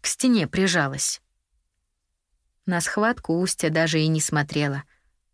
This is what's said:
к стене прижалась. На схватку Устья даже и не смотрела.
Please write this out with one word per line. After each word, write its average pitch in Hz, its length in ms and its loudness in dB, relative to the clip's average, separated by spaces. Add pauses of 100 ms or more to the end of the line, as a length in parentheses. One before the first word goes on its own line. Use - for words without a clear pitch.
к - 40 -8
стене 226 400 2
прижалась. 170 760 -2 (1400)
На 175 140 0
схватку 214 580 0
Устья 180 320 0
даже 160 300 2
и 156 80 2
не 160 120 0
смотрела. 147 640 -2 (520)